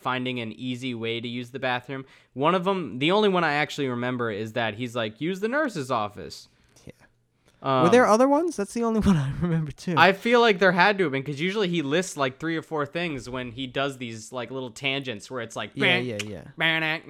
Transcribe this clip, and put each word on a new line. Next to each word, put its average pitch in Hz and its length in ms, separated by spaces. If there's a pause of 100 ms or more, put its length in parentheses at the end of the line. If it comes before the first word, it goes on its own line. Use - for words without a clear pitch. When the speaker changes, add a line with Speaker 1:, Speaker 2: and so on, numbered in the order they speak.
Speaker 1:
finding 127 400
an 113 120
easy 127 420
way 113 260
to 120 80
use 120 220
the 131 80
bathroom. 131 460 (300)
One 151 200
of 180 140
'em, 151 320
the 151 100
only 208 180
one 180 160
I 147 100
actually 147 340
remember 120 420
is 107 220
that 110 220
he's 117 200
like, 110 260
"Use 185 200
the 220 80
nurse's 226 420
office." 104 580 (380)
Speaker 2:
Yeah. - 60 (720)
Speaker 1:
Um, 131 220
Speaker 2:
Were - 60
there 240 160
other 220 220
ones? 302 280
That's 202 180
the 233 100
only 226 160
<laughs> 196 80
one 185 80
I 139 240
remember, 160 320
too. - 240
Speaker 1:
I 175 160
feel 233 280
like 214 200
there 190 120
had 190 260
to 190 60
have 139 80
been, 135 120
'cause 143 160
usually 190 280
he 170 140
lists, 156 340
like, 135 220
three 160 180
or 156 60
four 147 240
things 143 420
when 123 220
he 127 160
does 135 320
these, 113 340
like, 123 200
little 131 180
tangents 135 600
where 127 100
it's 113 160
like, 110 180
Speaker 2:
Yeah, 139 120
Speaker 1:
"Bang, 180 180
Speaker 2:
yeah, 113 200
yeah. 101 200 (120)
Speaker 1:
bang, 160 260
bang," 156 280